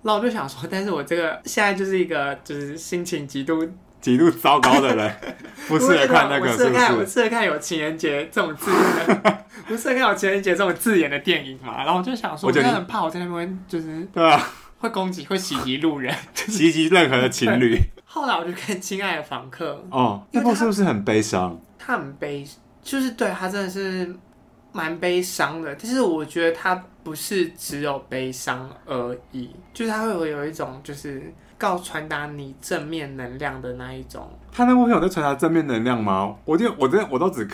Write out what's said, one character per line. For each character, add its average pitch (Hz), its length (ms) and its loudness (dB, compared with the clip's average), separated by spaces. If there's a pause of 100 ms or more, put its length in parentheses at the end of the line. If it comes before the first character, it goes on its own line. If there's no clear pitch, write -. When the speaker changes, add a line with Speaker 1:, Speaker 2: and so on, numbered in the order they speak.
Speaker 1:
那 214 80 2
我 208 60 2
就 240 100 0
想 170 200 -6
说， 139 200 -12
但 190 140 -4
是 208 80 -4
我 151 100 -2
这 143 140 -2
个 165 300 -2
现 - 180 0
在 202 100 2
就 190 120 -2
是 190 120 0
一 180 60 2
个， 143 400 -2
就 156 100 -10
是 143 240 -8
心 175 280 -6
情 160 200 -6
极 135 200 -6
度 160 200 0 (360)
Speaker 2:
极 123 160 4
度 165 120 8
糟 143 300 4
糕 127 220 6
的 127 160 2
人， 107 180 -2 (200)
Speaker 1:
<laughs> - 340 -18
Speaker 2:
不 156 100 2
适 170 180 6
合 139 100 6
看 143 200 6
那 139 140 0
个， 135 100 2
Speaker 1:
我 113 60 0
适 247 80 6
合 247 80 4
看， 247 160 6
Speaker 2:
是 226 40 4
不 226 60 2
是？ - 0 -
Speaker 1:
我 196 60 0
适 233 180 0
合 220 60 2
看 226 160 0
有 151 120 0
情 160 220 -4
人 156 180 -4
节 151 320 -2
这 208 120 -2
种 160 120 -2
字 147 160 -6
眼 180 380 2 (160)
的， 208 240 2
<laughs> - 180 -20
不 220 120 -4
适 226 100 -4
合 254 80 2
看 247 140 4
有 196 40 2
情 190 160 0
人 196 140 0
节 190 80 2
这 170 60 2
种 185 180 2
字 208 240 2
眼 143 100 2
的 143 100 -4
电 156 260 0
影 135 180 -12
嘛。 123 220 -6
然 160 80 2
后 185 60 2
我 185 40 -2
就 254 100 -4
想 185 240 -6
说， - 100 -2
Speaker 2:
我 - 40 2
觉 143 100 4
得 - 60 4
你 - 40 4
Speaker 1:
我 - 20 2
真 - 0 -
的 - 60 0
很 180 60 -8
怕 214 160 -4
我 160 80 -2
在 175 120 -8
那 175 120 -6
边 185 320 -8
就 170 140 -6
是 160 220 -10 (100)
Speaker 2:
对 170 160 4
啊。 147 140 8 (380)
Speaker 1:
会 226 100 -4
攻 190 200 -2
击， 180 160 -8
会 190 120 -2
袭 185 240 -4
击 127 160 -2
路 151 200 0
人。 131 160 -4 (100)
Speaker 2:
<laughs> - 120 -18
袭 175 340 2
击 160 200 2
任 170 200 6
何 131 60 2
的 127 140 4
情 120 280 2
侣。 117 200 4
Speaker 1:
对。 - 120 4 (140)
后 294 240 -6
来 214 80 2
我 170 80 -2
就 175 80 -6
看 190 300 -6
《亲 196 200 -6
爱 185 140 -2
的 151 80 -6
房 131 260 -10
客》。 147 320 -10 (140)
Speaker 2:
哦， 107 260 2 (100)
那 240 100 2
部 233 120 4
是 208 120 2
不 214 80 2
是 196 100 2
很 110 220 2
悲 110 160 4
伤？ 92 360 0 (220)
Speaker 1:
他 247 180 -4
很 139 180 -10
悲， 143 300 -8 (360)
就 269 180 -4
是 262 120 0
对， 226 180 -2
他 185 180 -6
真 196 160 -4
的 185 60 -6
是 185 440 -6 (600)
蛮 165 260 -6
悲 180 220 2
伤 165 400 -2
的。 147 140 -8
但 220 140 -10
是 262 120 2
我 160 240 2
觉 170 180 -2
得 165 100 4
他 185 220 0 (260)
不 156 140 -8
是 180 360 -2
只 - 280 -10
有 143 180 -4 (120)
悲 131 200 -4
伤 131 400 -6 (160)
而 123 320 -6 (140)
已， 123 200 -10 (220)
就 226 120 -4
是 220 60 -2
他 214 120 -4
会 226 60 -2
有， 170 160 -2
有 147 200 -4
一 160 60 -6
种 143 320 -10
就 143 100 -12
是 143 400 -12 (240)
告-， 185 220 0
传 156 300 -10
达 147 160 -6
你 143 340 -12
正 160 260 -6
面 151 300 -8
能 127 240 -12
量 135 220 -8
的 127 140 -10
那 127 180 -12
一 131 100 -14
种。 - 260 -16 (220)
Speaker 2:
他 240 140 2
那 254 100 6
部 247 100 6
片 233 80 4
有 160 80 4
在 180 60 2
传 180 160 -2
达 139 100 2
正 160 160 2
面 160 160 2
能 117 200 0
量 120 180 0
吗？ 98 400 0
我 156 140 2
就， 226 200 4
我 131 120 2
真 185 100 4
的， 202 100 -2
我 131 80 -2
都 175 120 2
只 110 240 -4